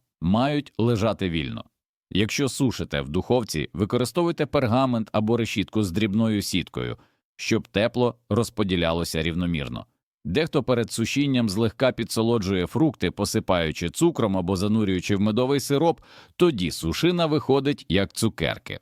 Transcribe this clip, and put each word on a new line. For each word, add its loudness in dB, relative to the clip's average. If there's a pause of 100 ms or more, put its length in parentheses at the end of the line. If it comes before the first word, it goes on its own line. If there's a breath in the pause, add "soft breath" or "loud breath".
(200)
мають 0
лежати 2
вільно. -4 (460)
Якщо 2
сушите -2
в -8
духовці, -2
використовуйте -2
пергамент 0
або 2
решітку -2
з 0
дрібною 0
сіткою, -4 (400 soft breath)
щоб -2
тепло 0 (140)
розподілялося 0
рівномірно. -4 (380)
Дехто -2
перед -2
сушінням 0
злегка 0
підсолоджує 0
фрукти, 0
посипаючи -2
цукром 2
або 0
занурюючи 0
в 0
медовий 2
сироп, 0 (360 loud breath)
тоді 4
сушина 0
виходить 0
як 0
цукерки. -4